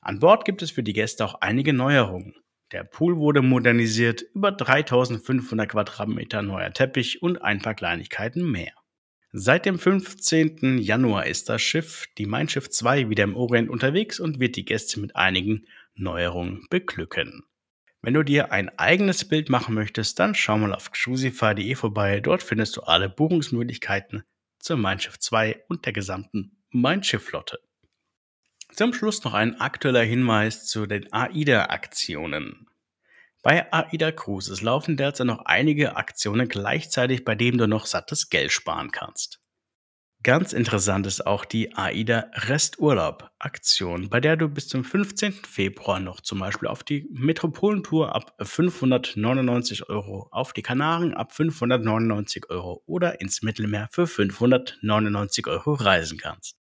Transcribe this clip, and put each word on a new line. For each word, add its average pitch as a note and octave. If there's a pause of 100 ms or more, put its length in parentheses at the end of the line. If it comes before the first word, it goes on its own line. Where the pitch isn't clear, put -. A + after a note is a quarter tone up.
An G#2
Bord G3
gibt G3
es D#3+
für B2
die G#2+
Gäste G#2+
auch -
einige C3+
Neuerungen. A#2 (400)
Der F#2
Pool E3+
wurde D3
modernisiert, A#2 (100)
über G3
dreitausendfünfhundert B2
Quadratmeter G#2+
neuer F#2
Teppich C3
und F3
ein G#2
paar A2
Kleinigkeiten G#2
mehr. F2+ (600)
Seit G#2+
dem F#3
fünfzehnten D#3+
Januar A2
ist -
das A2+
Schiff, - (100)
die G#2
Mein B2+
Schiff -
zwei, B2
wieder G#2
im G2
Orient A#2
unterwegs C#3+
und D#3
wird B2
die G2+
Gäste -
mit -
einigen F#2+ (280)
Neuerungen F2
beglücken. - (560)
Wenn A#2
du D#3
dir C#3+
ein G2
eigenes F#3
Bild D3+
machen A#2
möchtest, G#2+
dann G3
schau G#2+
mal G#2+
auf -
cruisify A#2+
punkt G2+
de G#2+
vorbei. G#2
Dort C3+
findest A2
du -
alle F#2
Buchungsmöglichkeiten A#2+ (380)
zur E3
Mein F#2+
Schiff -
zwei A2
und F3
der A2+
gesamten G#2
Mein C#3
Schiff -
Flotte. - (1120)
Zum A#3+
Schluss G#3+
noch A2+
ein A2
aktueller B2+
Hinweis A2
zu G#2+
den G2+
aida-Aktionen. G2 (760)
Bei E3
aida D#3+
Cruises F#2+
laufen C3+
derzeit C#3
noch A2+
einige D3
Aktionen A2+
gleichzeitig, C3
bei A2
denen A#2+
du A#2
noch G#2+
sattes -
Geld D2
sparen D#2+
kannst. - (840)
Ganz D#3+
interessant G2
ist -
auch G2+
die A2
aida A2
Resturlaub-Aktion, G2
bei A#2+
der D#3
du D#3+
bis C#3+
zum C3
fünfzehnten G3
Februar F#2+
noch F2+
zum G2
Beispiel G2+
auf A2
die D3
Metropolentour D#3+
ab -
fünfhundertneunundneunzig B2
Euro, G2+
auf -
die -
Kanaren D#3+
ab -
fünfhundertneunundneunzig A2+
Euro F2
oder -
ins -
Mittelmeer G#2+
für F3
fünfhundertneunundneunzig G#2+
Euro -
reisen F2
kannst. - (140)